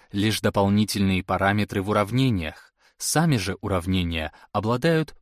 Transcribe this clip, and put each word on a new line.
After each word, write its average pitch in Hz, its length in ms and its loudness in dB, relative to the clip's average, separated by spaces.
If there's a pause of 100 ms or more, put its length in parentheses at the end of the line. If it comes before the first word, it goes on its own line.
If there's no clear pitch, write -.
(120)
лишь 101 280 -2
дополнительные 98 840 2
параметры 98 580 0
в 95 60 -4
уравнениях. 104 880 -2 (240)
Сами 156 380 2
же 92 240 -4
уравнения 87 720 -2 (200)
обладают 123 680 0